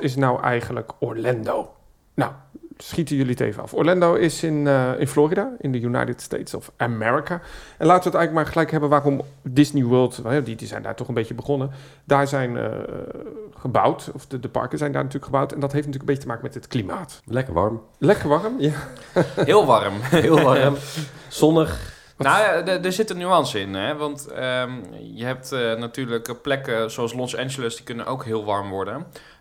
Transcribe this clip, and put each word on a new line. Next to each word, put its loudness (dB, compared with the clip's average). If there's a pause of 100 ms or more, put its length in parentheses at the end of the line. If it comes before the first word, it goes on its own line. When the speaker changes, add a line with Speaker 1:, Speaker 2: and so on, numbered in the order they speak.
Speaker 1:
is -2
nou 2
eigenlijk -2
Orlando? -2 (420)
Nou, -2 (460)
schieten -4
jullie 2
het -2
even -4
af. -12
Orlando 4
is 2
in, 0
eh, 4
in 2
Florida, 2
in -2
de 0
United -2
States -8
of -12
America. -2 (360)
En 0
laten 8
we 0
het 0
eigenlijk 2
maar 2
gelijk 0
hebben 0
waarom 4 (200)
Disney 4
World, 4
hè, 0
die, -6
die -12
zijn -10
daar -8
toch -8
een -6
beetje -2
begonnen, -4 (320)
daar 4
zijn, -2
eh, -4 (840)
gebouwd. 0
Of -14
de, -8
de -8
parken -4
zijn -2
daar 0
natuurlijk -6
gebouwd. 2
En -8
dat -2
heeft 0
natuurlijk -6
een 4
beetje -8
te -12
maken -8
met -10
het -14
klimaat. -6
Speaker 2:
Lekker -4
warm. 0 (160)
Speaker 1:
Lekker 2
warm, 2
ja. 2 (640)
Speaker 3:
Heel 6
warm. 4 (160)
Speaker 2:
<laughs> 4
Heel 6
warm. 6 (520)
Zonnig. 2 (260)
Speaker 3:
Nou 4
ja, 4
er, 0
er 2
zit 0
een -6
nuance 2
in, -6
hè? -2
Want, -8
ehm, -4 (420)
je -8
hebt, -6
eh, -2 (140)
natuurlijk -6
plekken -2
zoals -4
Los -6
Angeles, -6
die -18
kunnen -10
ook -6
heel -4
warm -4
worden. -6 (360)